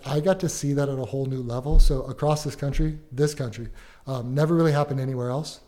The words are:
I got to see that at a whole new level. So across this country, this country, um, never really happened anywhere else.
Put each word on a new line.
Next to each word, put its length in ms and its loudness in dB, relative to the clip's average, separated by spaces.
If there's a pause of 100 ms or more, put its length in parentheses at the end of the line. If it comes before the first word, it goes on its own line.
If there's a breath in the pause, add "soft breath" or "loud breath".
I 140 -2
got 200 2
to 80 0
see 260 -4
that 140 0
at 100 -4
a 60 -4
whole 220 -4
new 160 -6
level. 380 4
So 220 6
across 420 -2
this 100 -6
country, 440 -2 (120)
this 240 0
country, 340 -8 (380 loud breath)
um, 260 -6
never 220 2
really 160 4
happened 300 0
anywhere 300 -4
else. 360 -6